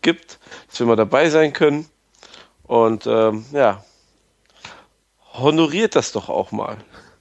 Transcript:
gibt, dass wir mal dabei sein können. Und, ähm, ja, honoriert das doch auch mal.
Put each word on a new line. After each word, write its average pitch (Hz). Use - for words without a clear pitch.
gibt, -
dass -
wir 123
mal 117
dabei 127
sein 156
können. 151
Und, 113
ähm, 110
ja, 110
honoriert 156
das -
doch -
auch -
mal. 107